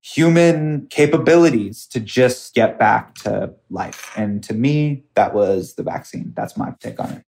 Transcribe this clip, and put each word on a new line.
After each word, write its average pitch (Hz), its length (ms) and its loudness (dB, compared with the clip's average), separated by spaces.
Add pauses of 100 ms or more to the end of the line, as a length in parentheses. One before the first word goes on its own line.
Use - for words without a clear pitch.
human 156 880 2
capabilities 147 1000 2
to - 120 -8
just 123 540 0
get 110 240 2
back 110 380 0
to 101 340 -6 (200)
life." - 460 -10
And 104 280 -4
to 110 100 -8
me, 143 480 0 (120)
that 104 200 0
was 98 400 0
the - 80 -10
vaccine. - 520 -10
That's - 220 -10
my - 240 -8
take - 200 -12
on - 100 -8
it. - 180 -14